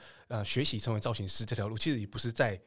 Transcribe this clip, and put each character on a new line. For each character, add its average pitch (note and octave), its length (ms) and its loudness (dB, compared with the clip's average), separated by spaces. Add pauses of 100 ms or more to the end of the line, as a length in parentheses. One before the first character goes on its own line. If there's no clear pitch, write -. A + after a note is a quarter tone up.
(280)
呃， A2 160 -2
学 B2 180 2
习 C3 160 2
成 A2+ 160 0
为 G#2+ 60 2
造 A#2 140 0
型 G#2 120 -2
师 G#2+ 200 0
这 A2 100 0
条 G#2 140 -2
路， A2+ 80 -4
其 D#3+ 120 2
实 B2 120 2
也 G2+ 40 -2
不 A2+ 140 -10
是 A#2 100 0
在 A2+ 380 2